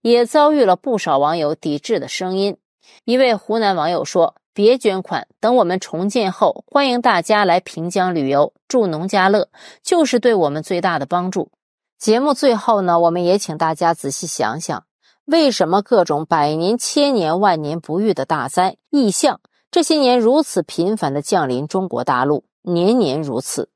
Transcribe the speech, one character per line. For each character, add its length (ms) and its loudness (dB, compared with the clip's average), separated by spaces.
也 220 2
遭 280 2
遇 120 2
了 120 4
不 220 -4
少 200 0
网 180 0
友 200 -2
抵 240 -4
制 180 -4
的 80 -6
声 300 -6
音。 220 -2
一 120 0
位 180 4
湖 240 -4
南 160 0
网 160 -2
友 140 -2
说 320 0
：“别 240 4
捐 240 0
款， 240 -8
等 160 2
我 80 4
们 160 0
重 280 -6
建 220 0
后， 380 0
欢 200 2
迎 120 0
大 200 2
家 240 2
来 140 4
平 320 -6
江 240 -2
旅 140 -2
游， 240 2
住 180 0
农 220 -4
家 200 2
乐， 200 2
就 220 2
是 160 0
对 120 2
我 160 2
们 140 -4
最 180 -4
大 200 -2
的 60 -6
帮 220 -2
助。” 220 -4
节 220 2
目 120 0
最 220 2
后 280 0
呢， 180 2
我 100 4
们 140 -2
也 120 4
请 220 -6
大 160 -2
家 180 0
仔 200 -6
细 160 -8
想 320 -4
想， 240 -8
为 260 2
什 180 -2
么 140 2
各 220 2
种 200 -2
百 300 0
年、 240 -2
千 360 0
年、 260 0
万 200 2
年 200 -6
不 200 -4
遇 140 0
的 100 -4
大 240 -4
灾、 280 -2
异 200 2
象， 300 -2
这 120 2
些 140 0
年 220 2
如 240 4
此 200 -4
频 340 -4
繁 160 -4
地 80 -4
降 280 -2
临 180 -4
中 220 -4
国 160 -6
大 200 0
陆， 200 -2
年 360 0
年 220 0
如 200 -4
此？ 360 -8